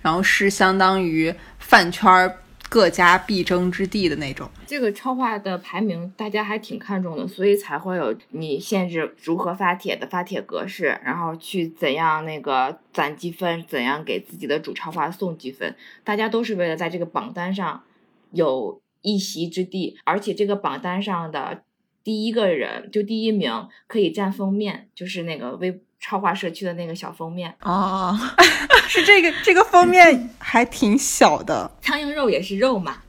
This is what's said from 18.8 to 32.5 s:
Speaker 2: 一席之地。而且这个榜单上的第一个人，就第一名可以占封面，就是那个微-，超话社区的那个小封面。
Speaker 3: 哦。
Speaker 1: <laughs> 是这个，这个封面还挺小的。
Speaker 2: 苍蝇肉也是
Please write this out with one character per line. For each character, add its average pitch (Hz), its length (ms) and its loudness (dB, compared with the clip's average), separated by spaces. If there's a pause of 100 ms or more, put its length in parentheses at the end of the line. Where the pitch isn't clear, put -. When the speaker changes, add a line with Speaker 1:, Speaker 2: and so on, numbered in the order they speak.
Speaker 2:
一 208 180 -2
席 165 300 -6
之 185 160 -4
地。 185 400 -8
而 180 160 -2
且 202 140 -6
这 208 120 0
个 202 80 0
榜 143 240 -6
单 180 240 -4
上 170 300 -6
的 - 300 -8 (420)
第 214 220 -4
一 233 40 -2
个 214 180 0
人， 120 440 -4
就 208 100 0
第 220 200 -4
一 220 100 0
名 135 340 -2 (200)
可 - 120 -4
以 175 120 2
占 196 200 -2
封 196 220 -4
面， 202 420 -4
就 180 120 -14
是 185 160 -10
那 165 160 -8
个 123 140 -10
微-， 185 280 -6 (180)
超 196 220 -6
话 196 140 0
社 190 160 -6
区 185 160 -10
的 175 80 -4
那 175 120 -8
个 165 80 -8
小 - 160 -12
封 165 220 -12
面。 175 300 -10
Speaker 3:
哦。 190 580 0
Speaker 1:
<laughs> - 20 -6 (680)
是 349 140 2
这 403 160 8
个， 330 100 4 (140)
这 392 80 4
个 359 120 8
封 359 220 8
面 330 520 8
还 - 260 2
挺 226 320 2
小 196 460 4
的。 - 280 -4 (120)
Speaker 2:
苍 285 180 -2
蝇 285 100 -6
肉 285 200 0
也 151 100 0
是 190 160 -8